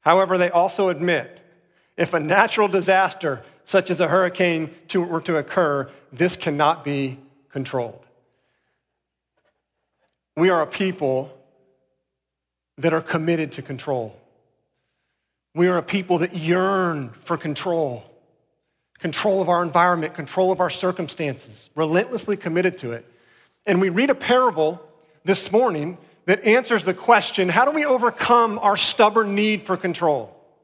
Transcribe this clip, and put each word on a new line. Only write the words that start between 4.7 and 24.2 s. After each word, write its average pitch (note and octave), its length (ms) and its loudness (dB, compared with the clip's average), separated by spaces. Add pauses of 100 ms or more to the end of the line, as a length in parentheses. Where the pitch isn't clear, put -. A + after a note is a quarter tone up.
to, F#3 140 0
were E3 200 -4
to E3 140 -2
occur, C#3+ 520 0 (240)
this E3 240 0
cannot D3+ 480 0
be C#3 340 -4 (320)
controlled. B2+ 540 -8 (2250)
We F3 140 4
are E3+ 100 2
a D3+ 60 0
people D3 680 -4 (1400)
that E3 160 -2
are D#3+ 80 0
committed D#3+ 520 -2
to - 100 -12
control. B2 520 -8 (1400)
We F3 140 2
are F3+ 100 2
a E3 40 -4
people F#3 360 -2
that F3+ 160 -2
yearn F3 760 0 (100)
for E3 180 -6
control. D3+ 680 -4 (960)
Control F#3+ 420 -2
of E3+ 80 0
our F3 140 2
environment, E3+ 520 2
control F#3 380 -2
of F3+ 80 -2
our F3+ 100 0
circumstances, D#3 1040 -6
relentlessly G3 640 -2
committed F3+ 420 -2
to A#2 140 -8
it. A#2 180 -14 (540)
And F#3 160 2
we F#3+ 80 2
read A3+ 220 2
a C4 40 4
parable F3+ 680 2 (440)